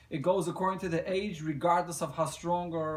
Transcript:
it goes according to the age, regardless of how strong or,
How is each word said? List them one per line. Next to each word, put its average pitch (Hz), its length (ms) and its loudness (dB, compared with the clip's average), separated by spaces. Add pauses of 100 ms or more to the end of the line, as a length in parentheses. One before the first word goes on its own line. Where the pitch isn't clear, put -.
(100)
it 156 100 -4
goes 175 280 2
according 185 320 0
to 190 80 -4
the 165 200 0
age, 190 340 -2
regardless 165 600 2
of 151 140 -4
how 160 100 2
strong 175 460 -2
or, 160 240 0